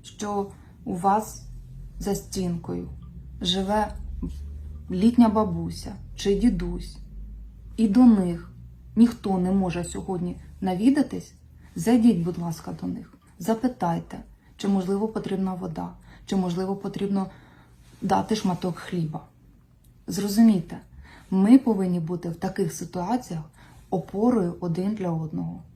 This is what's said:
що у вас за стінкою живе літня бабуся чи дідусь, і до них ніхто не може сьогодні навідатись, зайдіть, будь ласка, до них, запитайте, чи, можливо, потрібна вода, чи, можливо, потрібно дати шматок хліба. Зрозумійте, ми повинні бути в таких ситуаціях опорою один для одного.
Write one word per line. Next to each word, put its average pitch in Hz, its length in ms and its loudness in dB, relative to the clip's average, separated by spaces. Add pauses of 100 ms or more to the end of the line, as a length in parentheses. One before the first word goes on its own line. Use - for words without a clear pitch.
що 202 500 -6 (340)
у 190 100 -4
вас 196 480 0 (560)
за 202 160 0
стінкою 180 760 -4 (520)
живе 196 540 0 (960)
літня 220 380 6
бабуся 180 640 -2 (200)
чи 202 200 2
дідусь, 180 640 0 (800)
і 226 100 4
до 233 180 8
них 180 460 6 (440)
ніхто 214 420 4
не 180 140 2
може 180 320 2
сьогодні 175 540 -6 (240)
навідатись, 196 720 2 (420)
зайдіть, 220 480 6
будь 170 140 -2
ласка, 170 440 -6
до 180 60 -6
них, - 260 -8 (260)
запитайте, 185 800 -2 (380)
чи, 202 100 -4
можливо, 196 400 2
потрібна 190 460 -2
вода, 180 360 -8 (360)
чи, 196 100 -2
можливо, 185 400 0
потрібно 196 520 -2 (720)
дати 190 340 2
шматок 185 400 -2
хліба. 156 460 -6 (880)
Зрозумійте, 196 680 4 (540)
ми 202 260 8
повинні 190 420 2
бути 170 300 -4
в 160 60 -6
таких 190 380 -2
ситуаціях 180 680 -6 (460)
опорою 196 720 0
один 180 360 -2
для 185 140 -2
одного. 160 540 -6 (120)